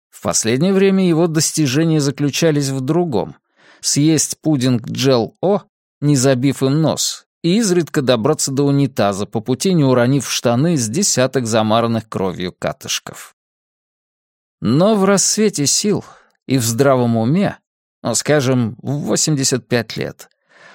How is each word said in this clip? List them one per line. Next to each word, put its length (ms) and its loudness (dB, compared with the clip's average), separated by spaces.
В 140 -20
последнее 500 0
время 340 2
его 200 2
достижения 760 0
заключались 720 0
в 100 -4
другом. 560 -2
Съесть 580 0
пудинг 480 0
Джел-О, 760 0
не 160 2
забив 460 0
им 180 0
нос, 460 -4
и 160 2
изредка 420 0
добраться 500 0
до 120 -2
унитаза, 640 0
по 160 -6
пути 320 -2
не 100 4
уронив 420 2
в 60 -8
штаны 460 0
с 100 -2
десяток 580 -2
замаранных 640 0
кровью 500 -6
катышков. 760 -10
Но 320 2
в 100 2
рассвете 600 2
сил 360 0
и 100 0
в 80 0
здравом 540 2
уме, 400 0
ну, 120 -4
скажем, 640 0
в 200 -6
восемьдесят 680 -2
пять 300 -2
лет, 320 -10